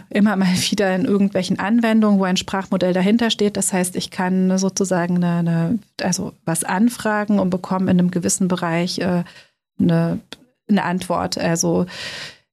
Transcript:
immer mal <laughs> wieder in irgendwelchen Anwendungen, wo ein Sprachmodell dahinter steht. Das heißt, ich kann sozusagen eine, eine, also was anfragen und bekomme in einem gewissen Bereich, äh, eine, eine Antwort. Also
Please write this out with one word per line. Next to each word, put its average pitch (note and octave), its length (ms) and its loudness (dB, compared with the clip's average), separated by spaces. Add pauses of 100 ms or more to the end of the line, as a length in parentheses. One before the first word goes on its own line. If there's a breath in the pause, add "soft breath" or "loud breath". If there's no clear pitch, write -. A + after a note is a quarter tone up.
immer G#3 280 2
mal F#3 160 2
<laughs> - 160 -2
wieder G3 260 0
in F#3 80 -2
irgendwelchen G3 560 0
Anwendungen, A3 600 4
wo F#3+ 40 2
ein F#3 140 0
Sprachmodell F#3 560 0
dahinter G#3+ 360 2
steht. G#3 280 0
Das F#3+ 160 -4
heißt, F3+ 220 -2
ich - 140 -6
kann F#3 480 0
sozusagen F3+ 600 0
eine, F3 220 0
eine, E3+ 400 0 (220)
also F3+ 300 -2 (140)
was E3 180 -2
anfragen G#3+ 760 0
und F#3 100 2
bekomme F#3 420 -2
in F3+ 80 6
einem F3+ 120 2
gewissen F#3 360 -2
Bereich, F3 520 -2
äh, F3+ 240 0 (560 loud breath)
eine, E3 400 2 (500)
eine G3+ 140 2
Antwort. F3+ 540 -4
Also E3+ 480 0 (680 loud breath)